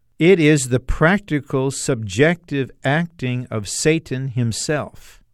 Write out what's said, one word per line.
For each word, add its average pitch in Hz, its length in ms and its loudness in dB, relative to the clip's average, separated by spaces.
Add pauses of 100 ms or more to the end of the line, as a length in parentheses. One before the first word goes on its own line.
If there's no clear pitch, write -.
(180)
it 175 220 6
is 147 300 4
the 123 100 0
practical, 151 920 0
subjective 135 1000 -2 (120)
acting 131 680 -4
of 104 160 -6
Satan 143 640 -2
himself. 117 920 -6 (120)